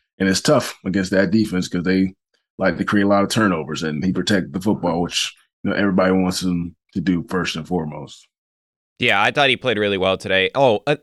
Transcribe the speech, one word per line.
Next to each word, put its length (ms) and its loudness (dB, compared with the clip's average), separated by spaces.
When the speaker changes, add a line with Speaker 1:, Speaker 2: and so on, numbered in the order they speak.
Speaker 1:
and 100 0
it's 120 0
tough 440 2
against 280 -2
that 180 2
defense 380 0
'cause 160 -4
they 300 2
like 200 0
to 60 -2
create 200 2
a 40 2
lot 140 4
of 60 0
turnovers, 560 -2
and 200 -4
he 80 0
protected 420 -2
the 60 -6
football, 420 -2
which, 320 -4
you 80 -2
know, 60 -2
everybody 360 2
wants 300 0
him 320 -4
to 60 -4
do 280 0
first 260 -4
and 140 -10
foremost. 580 -8
Speaker 2:
Yeah, 240 2
I 80 2
thought 200 2
he 60 0
played 220 -2
really 200 0
well 180 2
today. 380 0
Oh, 320 2
I, 160 0